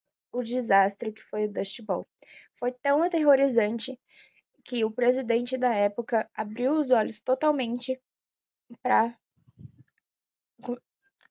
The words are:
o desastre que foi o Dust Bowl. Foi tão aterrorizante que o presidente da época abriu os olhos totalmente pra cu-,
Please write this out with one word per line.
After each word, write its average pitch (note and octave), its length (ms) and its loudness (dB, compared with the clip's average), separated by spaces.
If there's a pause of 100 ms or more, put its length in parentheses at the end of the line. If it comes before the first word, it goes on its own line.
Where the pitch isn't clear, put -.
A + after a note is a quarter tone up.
(320)
o B3 120 -4
desastre A3 680 0
que - 120 -20
foi G#3+ 220 -4
o G#3 60 -6
Dust G3 300 -8
Bowl. F#3+ 260 -6 (520)
Foi B3 120 -4
tão C#4+ 300 0
aterrorizante C4+ 1000 2 (640)
que A#3 200 -4
o A3 80 -2
presidente B3 640 0
da A#3+ 160 0
época G#3 600 0
abriu A3+ 400 -2
os C#4+ 180 0
olhos A3 300 2
totalmente C4 800 -2 (840)
pra A3+ 340 2 (1400)
cu-, A#3+ 200 -8 (500)